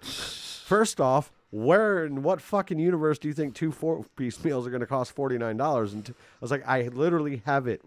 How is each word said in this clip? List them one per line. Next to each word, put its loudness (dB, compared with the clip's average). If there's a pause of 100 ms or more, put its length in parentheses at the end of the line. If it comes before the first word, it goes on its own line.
First -2
off, 2 (180)
where 4
in -4
what 2
fucking -2
universe 2
do -6
you -4
think -4
two -2
four-piece -4
meals 0
are -6
gonna -4
cost -2
forty-nine -2
dollars? 0
And -8
t-, -12
I -20
was -6
like, -2
"I 2
literally 0
have 2
it -2